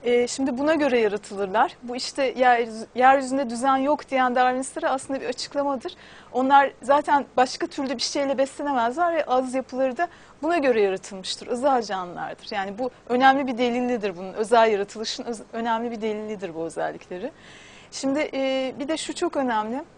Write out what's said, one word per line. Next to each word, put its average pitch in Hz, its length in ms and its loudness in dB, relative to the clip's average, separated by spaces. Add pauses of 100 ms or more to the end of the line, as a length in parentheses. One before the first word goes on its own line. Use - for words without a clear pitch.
E, 240 240 4
şimdi 269 300 -2
buna 302 160 2
göre 269 260 4
yaratılırlar. 208 800 0
Bu 247 140 -8
işte 262 400 -2
yer-, 247 320 4 (260)
yeryüzünde 262 560 4
düzen 254 260 0
yok 277 340 0
diyen 254 240 2
Darwinistlere 254 540 0
aslında 269 320 -4
bir 254 60 -8
açıklamadır. 277 680 -4 (360)
Onlar 269 380 4 (120)
zaten 285 420 4 (120)
başka 262 300 2
türlü 277 300 -4
bir - 60 -6
şeyle 277 360 0
beslenemezler 277 760 0
ve 311 100 0
ağız 254 300 0
yapıları 254 420 -2
da - 120 -2 (340)
buna 339 160 2
göre 254 220 4
yaratılmıştır. 190 680 -2
Özel 247 360 0
canlılardır. 175 680 -8
Yani 196 280 -6
bu 247 120 -4 (180)
önemli 262 380 4
bir 247 120 -4
delillidir 240 580 -2
bunun. 185 160 -10
Özel 226 400 4
yaratılışın 208 520 -4
öz-, 233 180 -8 (100)
önemli 233 380 -4
bir 226 100 -8
delillidir 214 540 -6
bu 165 100 -6
özellikleri. 165 680 -8 (600)
Şimdi, 269 440 -2
e, 262 440 -2
bir 269 100 -8
de 320 80 -2
şu - 180 -8
çok 349 220 -4
önemli. 240 460 -2 (160)